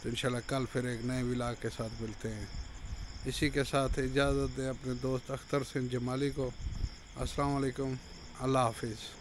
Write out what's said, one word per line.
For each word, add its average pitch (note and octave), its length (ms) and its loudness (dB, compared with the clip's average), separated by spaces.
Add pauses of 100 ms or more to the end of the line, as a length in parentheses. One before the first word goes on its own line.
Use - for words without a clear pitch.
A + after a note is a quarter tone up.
तो B2+ 60 -2
इंशाल्लाह A#2+ 320 0
कल C3 240 0
फिर B2 220 0
एक A#2+ 180 -2
नए B2+ 180 0
व्लॉग B2 300 2
के A2+ 160 -2
साथ A2+ 200 -4 (120)
मिलते A2 280 -4
हैं। G#2 180 -6 (800)
इसी C#3+ 220 2
के C#3 140 2
साथ C3+ 260 4 (100)
इजाज़त C#3 600 4
दें C3 100 0
अपने B2+ 240 -2
दोस्त C3 380 0
अख्तर C3+ 320 0
सिंह B2+ 260 0
जमाली B2+ 400 2
को। B2+ 240 -2 (680)
अस्सलाम C#3+ 320 2
वालेकुम, C3+ 440 0 (440)
अल्लाह C3 220 6
हाफिज़। A2+ 580 -2